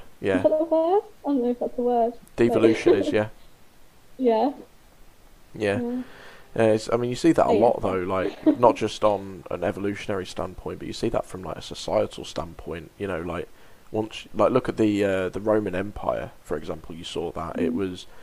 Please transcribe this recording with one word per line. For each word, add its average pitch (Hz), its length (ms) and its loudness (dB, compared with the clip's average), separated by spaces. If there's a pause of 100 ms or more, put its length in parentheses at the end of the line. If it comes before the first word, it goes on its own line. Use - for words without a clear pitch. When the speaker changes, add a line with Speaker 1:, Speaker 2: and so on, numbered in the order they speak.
(220)
Speaker 1:
Yeah. 95 220 2
Speaker 2:
that 311 80 6
a 311 120 2
word? 330 400 2 (220)
I 285 40 -2
don't 277 140 2
know 240 60 0
if 240 100 -2
that's - 200 -6
a - 20 -2
word. 240 320 2 (220)
Speaker 1:
Devolution 113 580 6
Speaker 2:
But 104 140 4
Speaker 1:
is, - 60 0
yeah. 107 200 2
Speaker 2:
<laughs> - 880 -20
Yeah. 240 340 2 (1000)
Speaker 1:
Yeah. 101 260 0
Speaker 2:
Yeah. 247 200 -4 (540)
Speaker 1:
Uh, 113 80 2 (100)
it's, 110 200 0
I 120 40 4
mean, 120 120 -2
you 123 60 -4
see 165 160 6
that - 140 4
a - 40 4
Speaker 2:
Oh, - 40 4
yeah. 151 80 4
Speaker 1:
lot, - 200 4
though, 95 180 0
like, 95 460 -2
Speaker 2:
<laughs> - 140 4
Speaker 1:
not 120 160 8
just - 280 -2
on 98 460 -2
an 85 140 -4
evolutionary 98 640 -4
standpoint, - 520 -8
but - 80 -10
you 82 60 -8
see - 160 -2
that - 160 -2
from, - 180 -12
like, 80 140 -8
a - 60 -12
societal - 640 -4
standpoint, 80 720 -10
you 98 80 -6
know, 85 140 -4
like, 85 260 -6 (440)
once, - 440 -6
like, 98 160 4
look 123 180 2
at 98 80 -4
the, 104 260 4
uh, 95 260 0
the 101 100 -6
Roman 104 340 2
Empire, 95 580 -4 (120)
for - 140 -4
example, 82 360 -10
you 82 100 -12
saw 85 280 -6
that. 85 280 -8
It 82 140 0
Speaker 2:
Mm. 85 40 -4
Speaker 1:
was, 92 280 -6 (180)